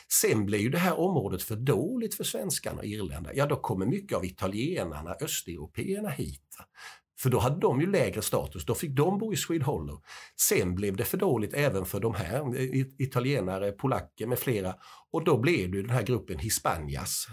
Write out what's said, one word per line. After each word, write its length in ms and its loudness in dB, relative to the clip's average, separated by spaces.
Sen 240 4
blev 160 2
ju 80 4
det 80 0
här 220 2
området 440 2
för 120 -4
dåligt 600 0
för 80 -6
svenskarna 560 -4
och 60 -8
irländarna. 500 -6
Ja, 100 4
då 100 0
kommer 300 0
mycket 320 0
av 80 0
italienarna, 960 -2
östeuropeerna 880 -4
hit. 320 -4
För 100 2
då 100 4
hade 200 2
de 220 4
ju 100 2
lägre 300 2
status. 440 -2
Då 100 0
fick 160 -4
de 260 2
bo 160 -2
i 40 -2
Swede 280 0
Hollow. 360 -4
Sen 360 4
blev 200 0
det 80 0
för 140 0
dåligt 360 2
även 320 2
för 140 -4
de 140 2
här, 420 -2
eh, 240 0
it-, 200 -2
italienare, 720 0
polacker 560 -2
med 120 0
flera. 360 0
Och 120 0
då 140 6
blev 340 2
det 60 -2
ju 60 -2
den 120 -4
här 80 2
gruppen 360 -2
Hispanias, 920 -2